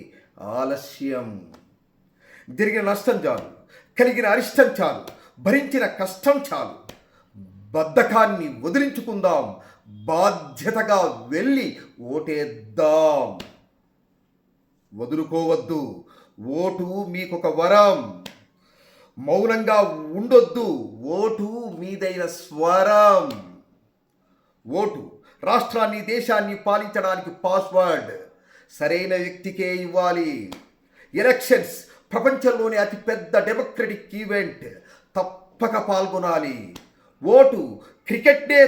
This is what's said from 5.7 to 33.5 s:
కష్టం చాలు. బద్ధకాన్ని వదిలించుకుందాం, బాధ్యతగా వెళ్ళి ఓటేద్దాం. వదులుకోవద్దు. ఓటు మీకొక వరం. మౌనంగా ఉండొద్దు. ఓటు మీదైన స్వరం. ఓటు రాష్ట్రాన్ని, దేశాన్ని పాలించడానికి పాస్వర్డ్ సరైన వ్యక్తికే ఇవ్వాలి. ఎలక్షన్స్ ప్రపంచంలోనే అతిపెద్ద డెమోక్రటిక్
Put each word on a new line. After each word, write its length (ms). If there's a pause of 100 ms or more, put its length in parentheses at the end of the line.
కష్టం 360 (140)
చాలు. 260 (960)
బద్ధకాన్ని 720 (160)
వదిలించుకుందాం, 800 (640)
బాధ్యతగా 920 (360)
వెళ్ళి 340 (460)
ఓటేద్దాం. 1080 (1700)
వదులుకోవద్దు. 880 (840)
ఓటు 240 (260)
మీకొక 340 (120)
వరం. 420 (1160)
మౌనంగా 600 (400)
ఉండొద్దు. 500 (520)
ఓటు 280 (320)
మీదైన 460 (160)
స్వరం. 840 (1400)
ఓటు 360 (480)
రాష్ట్రాన్ని, 640
దేశాన్ని 460 (100)
పాలించడానికి 680 (140)
పాస్వర్డ్ 640 (680)
సరైన 340 (100)
వ్యక్తికే 480 (160)
ఇవ్వాలి. 440 (840)
ఎలక్షన్స్ 640 (360)
ప్రపంచంలోనే 760
అతిపెద్ద 640
డెమోక్రటిక్ 760